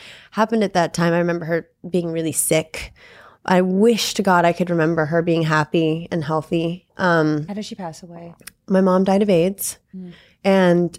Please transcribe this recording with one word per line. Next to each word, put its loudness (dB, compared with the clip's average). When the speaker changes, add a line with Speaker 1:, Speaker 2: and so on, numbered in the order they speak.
Speaker 1:
happened 0
at -2
that 0
time. 0
I 2
remember -2
her -4
being -2
really -4
sick. -4
I 4
wish 2
to -4
God 2
I 4
could -4
remember 0
her 0
being 0
happy 0
and -4
healthy. -4
Um, 0
Speaker 2:
How -10
did -10
she -14
pass -14
away? -20
Speaker 1:
my 2
mom 4
died 2
of 0
aids. 0
Speaker 2:
Mm. -16
Speaker 1:
And, 2